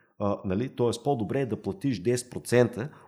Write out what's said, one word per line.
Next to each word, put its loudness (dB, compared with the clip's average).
а, 0
нали, 0
тоест 0
по-добре 0
е -2
да -4
платиш -2
десет -2
процента, 2